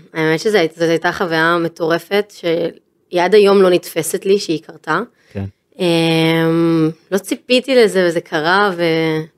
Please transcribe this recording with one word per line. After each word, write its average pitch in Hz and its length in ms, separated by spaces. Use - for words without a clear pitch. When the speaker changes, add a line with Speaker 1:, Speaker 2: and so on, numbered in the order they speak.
Speaker 1:
האמת 160 260
שזו 214 180
הי-, 165 180
זאת 165 140
הייתה 165 220
חוויה 165 460
מטורפת, 170 800
שהיא - 840
עד 180 140
היום 202 260
לא 185 80
נתפסת 175 560
לי 196 140
שהיא 156 240
קרתה. 160 360
Speaker 2:
כן. 98 140
Speaker 1:
אה, 165 720
לא 185 60
ציפיתי 254 580
לזה, 190 320
וזה 165 140
קרה, 185 500